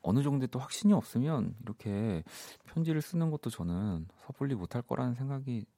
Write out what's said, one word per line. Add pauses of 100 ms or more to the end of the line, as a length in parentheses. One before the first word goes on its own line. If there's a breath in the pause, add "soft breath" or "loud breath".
어느
정도의
또
확신이
없으면
이렇게 (400 loud breath)
편지를
쓰는
것도
저는 (180)
섣불리
못할
거라는
생각이 (120)